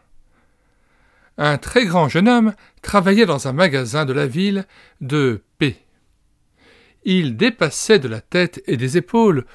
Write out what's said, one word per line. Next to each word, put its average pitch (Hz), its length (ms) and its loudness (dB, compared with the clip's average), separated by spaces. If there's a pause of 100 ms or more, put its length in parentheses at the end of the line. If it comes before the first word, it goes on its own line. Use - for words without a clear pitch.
(1400)
Un 147 220 -2
très - 260 0
grand 165 240 2
jeune 175 180 2
homme 233 280 4 (260)
travaillait 196 460 2
dans 143 220 -4
un 127 40 -4
magasin 139 540 0
de 127 80 -4
la 147 120 -2
ville 190 400 -4 (360)
de 131 400 -2 (160)
P. 135 180 -2 (1300)
Il 165 320 -2
dépassait 190 640 0
de 127 100 -4
la 110 140 -8
tête 175 440 -4
et 127 120 -2
des 131 180 -4
épaules 190 480 0 (100)